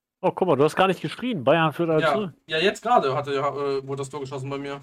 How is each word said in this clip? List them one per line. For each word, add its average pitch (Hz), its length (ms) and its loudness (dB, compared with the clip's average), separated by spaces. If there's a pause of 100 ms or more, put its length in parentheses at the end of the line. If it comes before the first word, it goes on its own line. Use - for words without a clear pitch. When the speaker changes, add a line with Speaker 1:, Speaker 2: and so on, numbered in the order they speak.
(240)
Speaker 1:
Oh, 151 60 4
guck 170 180 0
mal, 160 80 6
du 127 80 4
hast 151 120 2
gar 190 120 4
nicht 185 140 -2
geschrien. 190 420 -6
Bayern 156 300 4
führt 170 160 -2
Speaker 2:
Ja, 160 60 2
Speaker 1:
eins 156 200 2
null. 196 180 -4 (120)
Speaker 2:
ja, 160 140 -4
jetzt 202 240 0
gerade 175 320 2
hatte, 143 180 -4
äh, 139 540 -2
wurde 135 140 -6
das 135 100 -8
Tor 151 80 -10
geschossen 135 320 -8
bei 139 80 -6
mir. 139 240 -8